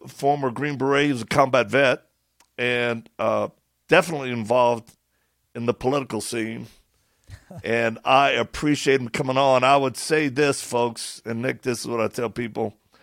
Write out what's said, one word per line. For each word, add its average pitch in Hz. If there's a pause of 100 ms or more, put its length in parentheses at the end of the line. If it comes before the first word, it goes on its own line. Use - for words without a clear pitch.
former 135
Green 139
Beret. 139
He 147
was 120
a 104
combat 131
vet 127 (540)
and, 120 (100)
uh, 107 (400)
definitely 160
involved 120 (640)
in 120
the 120
political 127
scene. 113
<laughs> - (880)
And 117
I 139
appreciate 135
him 120
coming 131
on. 131
I 135
would 131
say 156
this, 139
folks, 120
and 113
Nick, 131
this 123
is -
what 117
I 110
tell 117
people. 107 (280)